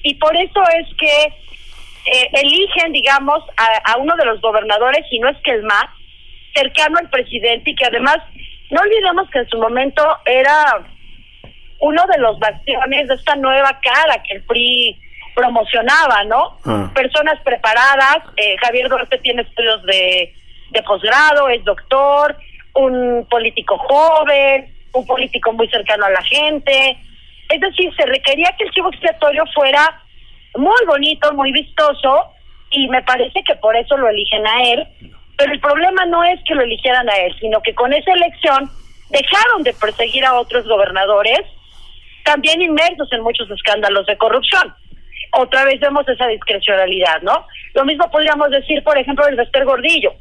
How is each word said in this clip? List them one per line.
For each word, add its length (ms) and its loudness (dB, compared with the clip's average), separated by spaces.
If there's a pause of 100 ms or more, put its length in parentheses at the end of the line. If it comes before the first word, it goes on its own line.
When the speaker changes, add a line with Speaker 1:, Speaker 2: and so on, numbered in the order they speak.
Speaker 1:
y 140 -2
por 200 0
eso 280 0 (160)
es 80 -8 (100)
que, 280 2 (880)
eh, 180 0 (120)
eligen, 500 0
digamos, 520 0 (120)
a, 360 0
a 60 0
uno 180 0
de 100 2
los 160 -2
gobernadores, 720 0
y 80 -4
no 100 2
es 140 -4
que 80 -2
el 100 -2
más, 240 0 (720)
cercano 420 0
al 140 -2
presidente, 600 -2
y 40 -12
que 100 -2
además, 320 0 (540)
no 100 2
olvidemos 480 0
que 100 -2
en 100 -4
su 100 -6
momento 420 -2 (240)
era 560 2 (1000)
uno 260 2
de 120 2
los 200 0
bastiones 680 -4
de 60 0
esta 200 -2
nueva 480 0
cara 400 2
que 120 -10
el 100 -16
pri 520 -2 (380)
promocionaba, 920 2
¿no? 400 -2
Speaker 2:
Ah. 280 -4
Speaker 1:
Personas 500 0
preparadas, 720 2 (200)
eh, 240 0
Javier 280 0
Duarte 300 -2
tiene 240 -4
estudios 420 -4
de, 480 0 (380)
de 120 -2
posgrado, 680 2
es 140 -2
doctor, 720 2 (360)
un 560 0
político 480 -2
joven, 960 2 (200)
un 120 -2
político 480 -2
muy 160 0
cercano 360 -2
a 40 2
la 140 0
gente. 720 0 (520)
Es 100 0
decir, 360 -4
se 100 0
requería 520 0
que 80 -4
el 60 -12
chivo 180 -2
expiatorio 540 0 (100)
fuera 480 2 (540)
muy 320 4
bonito, 460 0
muy 180 -2
vistoso, 720 0 (440)
y 180 -2
me 160 0
parece 420 -2
que 100 0
por 200 0
eso 220 0
lo 120 2
eligen 380 -2
a 160 0
él. 240 0 (500)
Pero 160 2
el 60 -8
problema 460 2
no 200 0
es 200 0
que 100 -2
lo 60 0
eligieran 480 0
a 60 0
él, 240 -2
sino 220 -2
que 120 -4
con 200 -2
esa 200 0
elección 560 0 (400)
dejaron 540 0
de 100 -2
perseguir 520 -4
a 100 4
otros 320 -2
gobernadores, 720 2 (840)
también 360 0
inmersos 500 0
en 120 -4
muchos 260 -4
escándalos 560 -2
de 120 -2
corrupción. 580 0 (580)
Otra 300 2
vez 160 2
vemos 280 0
esa 200 -2
discrecionalidad, 920 0
¿no? 260 -2 (260)
Lo 120 2
mismo 260 0
podríamos 400 2
decir, 320 -2
por 140 2
ejemplo, 280 0
del 120 0
Bester 280 -2
Gordillo. 560 0